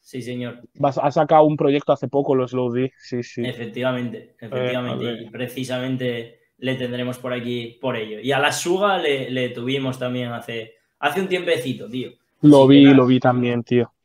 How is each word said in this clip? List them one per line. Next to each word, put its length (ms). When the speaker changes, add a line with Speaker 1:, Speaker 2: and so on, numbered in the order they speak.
Speaker 1:
Sí, 220
señor. 420
Speaker 2:
vas, 240
ha 120
sacado 340
un 120
proyecto 360
hace 160
poco, 260
los 180
Slow 200
D, 260
sí, 240
sí. 200
Speaker 1:
Efectivamente, 920
Speaker 2:
Eh, 320
Speaker 1:
efectivamente, 240
Speaker 2:
a 60
ver. 140
Speaker 1:
y 40
precisamente 1080
le 180
tendremos 420
por 140
aquí 480
por 160
ello. 240
Y 120
a 60
la 140
Suga 460
le, 320
le 200
tuvimos 480
también 340
hace, 420
hace 220
un 80
tiempecito, 600
tío. 240
Speaker 2:
Lo 260
Speaker 1:
Así 40
que 100
Speaker 2:
vi, 0
Speaker 1:
nada. 200
Speaker 2:
lo 60
vi 140
también, 420
tío. 300